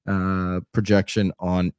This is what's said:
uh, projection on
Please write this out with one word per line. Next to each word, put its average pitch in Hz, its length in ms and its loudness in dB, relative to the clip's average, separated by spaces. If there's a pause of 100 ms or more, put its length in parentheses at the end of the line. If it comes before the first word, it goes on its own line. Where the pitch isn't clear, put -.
uh, 92 520 -2 (120)
projection 101 640 2
on 90 400 0